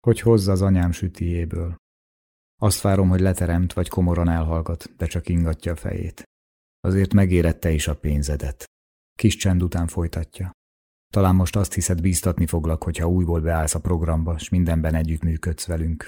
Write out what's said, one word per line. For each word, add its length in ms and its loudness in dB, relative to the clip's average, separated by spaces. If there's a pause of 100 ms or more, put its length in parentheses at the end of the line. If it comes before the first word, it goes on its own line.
hogy 200 2
hozza 320 4
az 100 2
anyám 300 2
sütiéből. 840 -4 (840)
Azt 200 0
várom, 280 2
hogy 120 4
leteremt, 520 0
vagy 160 -2
komoran 400 2
elhallgat, 680 -2
de 100 -4
csak 220 -6
ingatja 440 0
a 40 -4
fejét. 460 -8 (580)
„Azért 320 0
megérette 580 4
is 180 0
a 80 -2
pénzedet.” 680 -4 (500)
Kis 220 2
csend 260 2
után 240 -2
folytatja. 640 -6 (600)
„Talán 220 4
most 220 2
azt 180 -2
hiszed, 260 -2
bíztatni 460 0
foglak, 360 -2
hogyha 260 -2
újból 320 2
beállsz 340 0
a 60 -4
programba, 580 -2
s 100 -12
mindenben 460 2
együttműködsz 720 -2
velünk, 420 -4